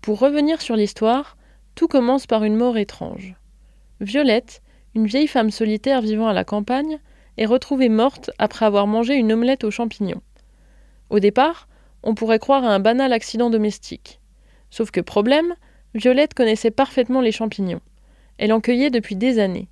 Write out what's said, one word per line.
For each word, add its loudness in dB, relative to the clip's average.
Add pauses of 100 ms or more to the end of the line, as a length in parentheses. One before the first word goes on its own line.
Pour -4
revenir 2
sur -4
l'histoire, -2 (380)
tout -2
commence 0
par 0
une 0
mort 0
étrange. -8 (680)
Violette, 0 (320)
une 0
vieille 0
femme 0
solitaire 0
vivant -2
à 0
la 0
campagne, -4 (380)
est -2
retrouvée 2
morte 0
après -2
avoir 2
mangé 0
une 2
omelette 0
aux -2
champignons. -6 (880)
Au 2
départ, 2 (360)
on -2
pourrait 0
croire 2
à 2
un 2
banal 2
accident -2
domestique. -4 (500)
Sauf -6
que -2
problème, 0 (400)
Violette 2
connaissait 0
parfaitement 0
les 2
champignons. -6 (560)
Elle 0
en 2
cueillait 2
depuis -2
des 2
années. -2